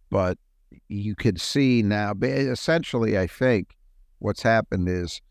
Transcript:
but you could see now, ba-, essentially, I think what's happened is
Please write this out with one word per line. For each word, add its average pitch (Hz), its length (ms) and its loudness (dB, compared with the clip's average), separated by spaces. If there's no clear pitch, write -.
but 92 260 0
you 104 260 -4
could 101 260 0
see 127 400 2
now, 104 320 0
ba-, 135 380 -2
essentially, 120 640 0
I 92 100 0
think 120 500 0
what's 104 240 -4
happened 104 460 2
is 90 420 -4